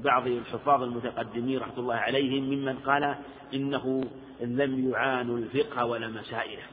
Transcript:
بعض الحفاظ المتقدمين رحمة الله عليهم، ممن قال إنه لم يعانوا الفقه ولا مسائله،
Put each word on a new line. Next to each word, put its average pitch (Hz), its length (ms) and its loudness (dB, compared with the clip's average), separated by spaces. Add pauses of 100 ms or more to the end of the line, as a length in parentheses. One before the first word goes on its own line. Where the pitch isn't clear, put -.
بعض 127 240 4
الحفاظ 123 560 2
المتقدمين 120 760 -2
رحمة 110 180 -8
الله 120 180 0
عليهم، 131 480 2
ممن 135 320 -2
قال 143 400 2 (380)
إنه 135 500 0 (380)
لم 131 500 2
يعانوا 120 460 2
الفقه 123 480 0
ولا 117 220 -2
مسائله، 110 640 -6